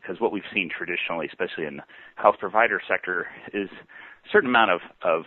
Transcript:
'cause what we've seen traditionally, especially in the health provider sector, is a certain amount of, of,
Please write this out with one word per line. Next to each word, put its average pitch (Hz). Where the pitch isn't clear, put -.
'cause 92
what 110
we've 101
seen 90
traditionally, 85
especially 87
in 71
the 73
health 104
provider 104
sector, 90
is 101
a -
certain 147
amount 113
of, 87
of, 82